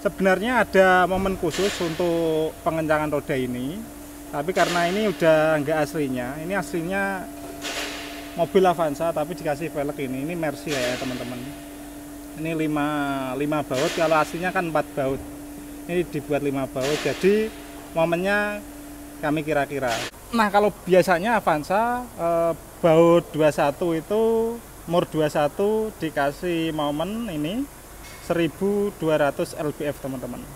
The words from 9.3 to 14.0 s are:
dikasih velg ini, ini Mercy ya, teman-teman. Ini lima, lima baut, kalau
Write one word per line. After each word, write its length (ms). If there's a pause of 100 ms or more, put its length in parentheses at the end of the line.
dikasih 320
velg 320
ini, 220
ini 100
Mercy 380
ya, 260
teman-teman. 400 (1040)
Ini 140
lima, 300 (500)
lima 240
baut, 320
kalau 260